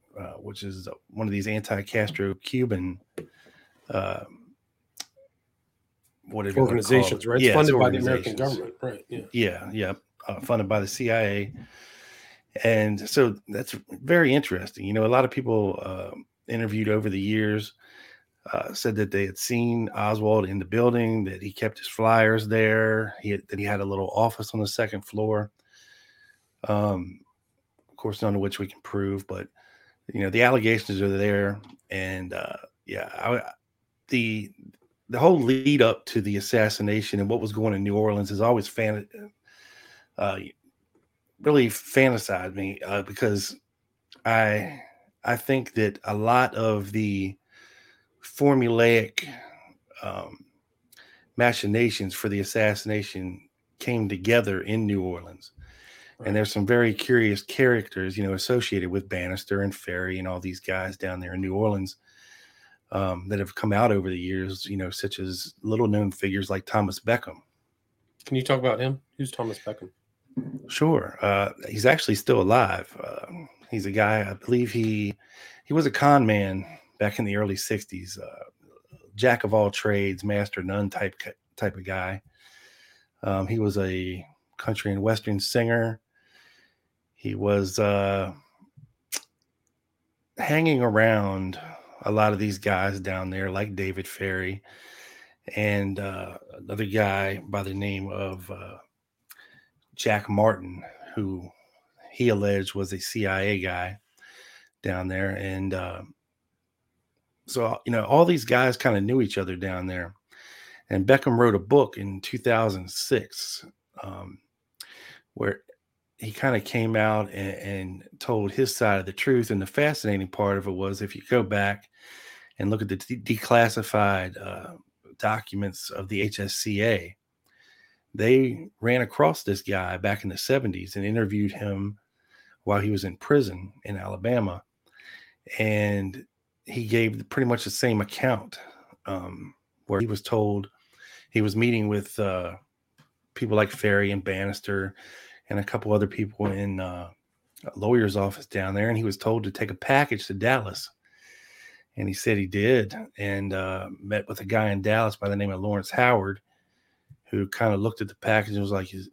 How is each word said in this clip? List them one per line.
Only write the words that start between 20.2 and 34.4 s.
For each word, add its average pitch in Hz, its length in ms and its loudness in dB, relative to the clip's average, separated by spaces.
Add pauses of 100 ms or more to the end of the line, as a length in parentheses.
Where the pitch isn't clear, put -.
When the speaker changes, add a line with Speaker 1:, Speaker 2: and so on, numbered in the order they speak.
Speaker 1:
in 98 100 -4
the 95 80 -4
building, 113 600 2
that 92 180 -10
he 101 100 -8
kept - 240 -4
his - 100 -14
flyers 110 600 4
there, 110 760 2
he 104 80 -4
had, 101 200 -4
that 98 100 -6
he 101 60 -4
had 101 160 -2
a 98 40 -4
little 98 300 -4
office 113 400 0
on 110 40 -2
the 104 80 -2
second 107 360 -4
floor. 107 480 -2 (1160)
Um, 101 540 -2 (640)
of - 100 -20
course, 107 260 -6
none 104 100 2
of 98 80 0
which 98 160 -2
we 101 80 -6
can - 160 -14
prove, 98 460 -4
but, 95 200 -10 (640)
you 107 100 -4
know, 95 100 0
the 113 100 4
allegations 113 600 4
are 98 160 2
there. 101 440 0 (300)
And, 92 420 -6
uh, 50 240 -8 (300)
yeah, - 260 -8
I, 117 380 -4 (560)
the, 113 440 -2 (560)